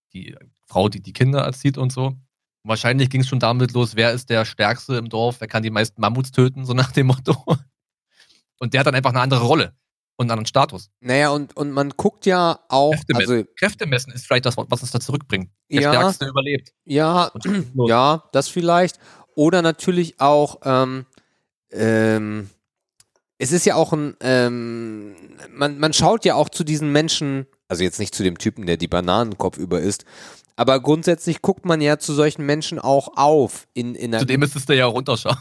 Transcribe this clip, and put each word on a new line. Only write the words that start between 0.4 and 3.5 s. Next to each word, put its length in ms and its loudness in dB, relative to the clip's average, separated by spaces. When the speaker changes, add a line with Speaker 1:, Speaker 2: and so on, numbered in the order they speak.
Speaker 1:
Frau, 240 0
die 120 -8
die 120 -16
Kinder 280 0
erzieht 360 -4
und 140 -2
so. 160 -4
Und 100 -10
wahrscheinlich 460 0
ging's 180 0
schon 120 -2
damit 340 0